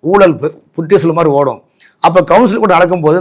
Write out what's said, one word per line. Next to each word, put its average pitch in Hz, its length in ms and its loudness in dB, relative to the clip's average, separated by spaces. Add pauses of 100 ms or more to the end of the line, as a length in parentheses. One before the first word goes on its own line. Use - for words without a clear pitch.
ஊழல் 180 380 2
பு-, 151 140 -8 (220)
புட்டிசல் 165 440 -2
மாதிரி 160 200 0
ஓடும். 127 220 -2 (460)
அப்ப 175 240 2
கவுன்சில் 208 300 2
கூட்டம் 185 180 0
நடக்கும்போது 170 420 0